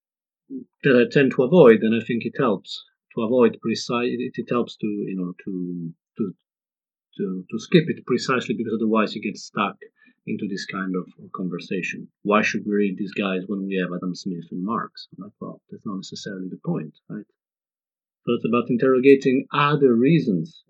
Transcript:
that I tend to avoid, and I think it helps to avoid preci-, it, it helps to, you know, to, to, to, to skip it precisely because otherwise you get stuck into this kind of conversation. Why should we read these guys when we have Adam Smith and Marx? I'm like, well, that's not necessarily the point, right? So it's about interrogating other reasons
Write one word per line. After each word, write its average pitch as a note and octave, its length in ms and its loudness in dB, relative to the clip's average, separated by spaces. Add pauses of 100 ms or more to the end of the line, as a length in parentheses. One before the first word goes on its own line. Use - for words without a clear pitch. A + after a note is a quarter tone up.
(840)
that C#3 120 4
I A#2+ 160 4
tend C#3 240 4
to C3 80 4
avoid, B2+ 380 8
and A2 120 2
I A2+ 120 -2
think A#2 180 -2
it A2 140 -6
helps A2+ 460 -2 (320)
to A#2 60 -4
avoid A2+ 420 4
preci-, A#2+ 480 -4
it, B2 240 -6
it A2+ 140 -6
helps A#2+ 280 -2
to, A2 100 -6
you G#2 280 -6
know, F2+ 180 -4 (120)
to, F2 480 -8 (240)
to, G#2 160 -4 (840)
to, F#2 320 -6
to A2+ 100 -6
skip D#3 280 4
it - 200 -8
precisely B2 480 -2
because A2 200 -6
otherwise A2 380 0
you A2 80 -10
get G#2 160 -8
stuck - 400 -6 (480)
into A2 240 -6
this F#2+ 160 -8
kind F#2+ 300 -6
of F2+ 100 -8 (300)
conversation. F2 720 -8 (160)
Why G#2 180 4
should G#2+ 240 -2
we G#2 80 -4
read G2+ 240 0
these G2 140 -8
guys F#2+ 340 -4
when G2 220 -6
we G2 80 -4
have F2+ 200 -2
Adam F#2 200 -6
Smith F2 360 -10
and F2+ 120 -8
Marx? - 480 -8
I'm F#2+ 140 -18
like, G#2 160 -20
well, - 280 -14
that's - 160 -16
not G2 120 -8
necessarily F#2+ 520 -12
the - 160 -14
point, D#3 280 -6 (160)
right? - 160 -10 (1000)
So A#2+ 80 0
it's A#2 120 -2
about A#2 240 0
interrogating C3 840 4
other C#3+ 400 4
reasons A#2 760 2